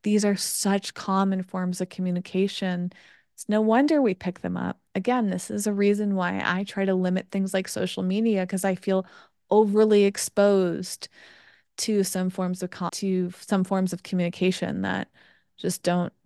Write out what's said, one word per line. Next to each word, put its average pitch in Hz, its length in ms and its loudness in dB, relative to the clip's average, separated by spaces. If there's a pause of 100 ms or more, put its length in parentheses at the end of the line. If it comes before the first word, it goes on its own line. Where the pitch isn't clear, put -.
these 208 220 2
are 202 100 2
such - 600 -2
common 190 480 0
forms 185 380 -4
of 185 80 -6
communication. 185 1000 -2 (440)
It's - 140 -16
no 214 120 2
wonder 277 400 4
we 208 140 2
pick - 260 -6
them 180 160 -4
up. - 220 -6 (160)
Again, 226 340 0
this 185 220 -6
is 208 160 -4
a 208 60 0
reason 202 420 2
why 185 280 -2
I 185 200 0
try 196 220 -4
to 190 100 2
limit 185 340 0
things 190 240 -4
like 190 140 -2
social - 340 -4
media, 196 460 0
'cause 190 180 -4
I 190 100 2
feel 190 300 -2 (460)
overly 214 540 6
exposed 196 1040 0 (680)
to 208 260 2
some 185 260 -2
forms 185 340 -4
of 185 80 -8
con-, 175 220 -6
to 185 380 -2
some 190 320 0
forms 185 300 0
of 175 100 -10
communication 180 760 -2
that - 280 -4 (480)
just - 260 -6
don't 175 280 0 (140)